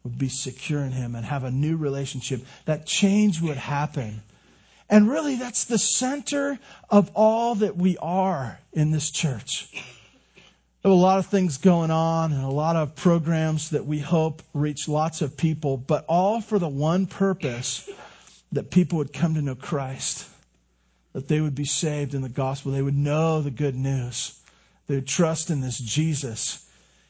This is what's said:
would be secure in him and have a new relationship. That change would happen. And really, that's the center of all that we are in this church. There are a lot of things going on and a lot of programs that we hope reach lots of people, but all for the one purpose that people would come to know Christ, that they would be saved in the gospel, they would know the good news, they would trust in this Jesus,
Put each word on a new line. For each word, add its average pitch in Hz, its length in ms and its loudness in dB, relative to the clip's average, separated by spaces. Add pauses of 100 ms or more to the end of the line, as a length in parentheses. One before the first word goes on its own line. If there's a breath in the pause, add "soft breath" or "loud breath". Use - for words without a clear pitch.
would 123 140 -10
be 131 120 -2
secure 143 520 -6
in 131 100 -4
him 123 240 -6
and 113 100 -8
have 135 180 -4
a 131 80 -4
new 147 260 0
relationship. 139 640 -4 (240 loud breath)
That 208 200 -2
change 202 560 2
would 156 160 -2
happen. 135 640 -4 (640 soft breath)
And 208 220 8
really, 294 260 0
that's 247 300 -4
the 233 140 2
center 277 800 -2 (300 loud breath)
of 202 260 6
all 226 400 4
that 196 200 0
we 175 220 2
are 165 640 -2 (120)
in 156 200 2
this 156 180 0
church. - 580 -4 (1160 loud breath)
There 196 80 6
are 190 40 8
a - 0 -
lot 185 220 6
of 185 80 0
things 180 320 0
going 170 320 6
on 160 440 2
and 135 100 0
a 135 60 -2
lot 151 260 0
of 156 200 -2
programs 160 760 2
that 143 160 -2
we 151 100 -2
hope 160 460 0 (100)
reach 147 340 -2
lots 156 360 0
of 135 120 -6
people, 156 400 0
but 135 320 -2
all 190 320 2
for 214 200 -2
the 170 100 -2
one 160 380 2
purpose 170 800 -2 (640 loud breath)
that - 200 -4
people 175 280 4
would 139 120 -4
come 156 220 0
to 156 80 0
know 135 140 -2
Christ, - 680 -6 (840)
that 139 160 -10
they 156 140 2
would 147 140 -2
be 143 100 -4
saved 147 480 -4
in 135 80 -4
the 131 80 -6
gospel, 135 420 -4
they 135 100 -2
would 139 140 0
know 156 460 2
the 143 100 -4
good 135 240 -2
news, 131 640 -4 (480 soft breath)
they 143 80 -2
would 135 120 -4
trust 160 420 0
in 143 120 0
this 127 160 -4
Jesus, 135 880 -4 (440 soft breath)